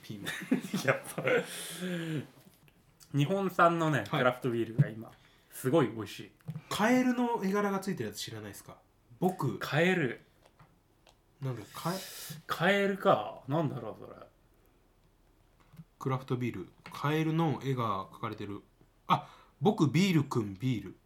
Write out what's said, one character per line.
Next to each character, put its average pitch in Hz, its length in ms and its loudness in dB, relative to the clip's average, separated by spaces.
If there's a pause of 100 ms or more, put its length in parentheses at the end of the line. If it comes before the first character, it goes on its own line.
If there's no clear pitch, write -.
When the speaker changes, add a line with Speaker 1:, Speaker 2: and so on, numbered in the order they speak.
Speaker 1:
ピ - 100 -14
ー 98 100 -12
マ - 60 -6
ン。 - 20 -6 (320)
Speaker 2:
<laughs> - 240 -2
や 135 60 4
っ - 60 0 (160)
ぱ。 160 80 -6 (1900)
日 143 120 4
本 196 240 0
産 170 280 6
の 160 140 2
ね、 135 80 4
Speaker 1:
は 107 40 -2
い。 101 40 -8
Speaker 2:
ク 139 160 2
ラ 123 80 6
フ - 80 -6
ト 127 120 0
ビ 117 120 2
ー 110 140 -6
ル - 40 6
が 110 60 8
今、 110 240 -10 (400)
す - 200 -2
ご 160 120 6
い 117 40 4
美 110 160 -4
味 98 40 -6
し - 120 -12
い。 104 120 -14 (380)
Speaker 1:
カ 220 220 4
エ 254 120 6
ル 247 120 4
の 240 280 0
絵 190 80 2
柄 202 200 2
が 196 80 0
つ 196 100 -4
い 180 60 -2
て 127 80 -6
る 107 60 -4
や 101 60 -12
つ - 40 -12
知 - 120 -8
ら 110 80 -10
な 107 60 -12
い 104 40 -10
で 92 40 -14
す - 100 -16
か？ - 140 -18 (420)
僕。 160 380 0
Speaker 2:
カ - 240 0
エ 185 140 6
ル。 127 260 -2 (1200)
Speaker 1:
な 135 100 -4
ん 120 40 -6
だ、 104 80 -10 (100)
カ - 180 -4
エ-、 190 60 -4 (480)
Speaker 2:
カ - 240 0
エ 202 180 4
ル 196 120 0
か。 107 480 2
な 156 160 0
ん 135 60 2
だ 127 100 -6
ろ 110 200 -10
う、 - 60 -14
そ - 20 -16
れ。 - 80 -16 (1800)
Speaker 1:
ク - 120 -4
ラ 131 80 0
フ 131 100 -6
ト 131 100 0
ビ 120 140 -2
ー - 40 -8
ル。 92 140 -10 (240)
カ 147 200 -2
エ 160 100 2
ル 156 100 0
の 160 300 2
絵 135 100 0
が 104 320 -2
描 - 160 -20
か 113 80 -4
れ 104 60 -8
て 104 100 -8
る。 101 160 -10 (460)
あ、 - 200 2 (320)
僕 170 280 4
ビ 165 240 4
ー 165 40 4
ル 143 80 6
く - 160 0
ん 101 200 -4
ビ 127 200 0
ー 95 40 -12
ル。 90 120 -14 (100)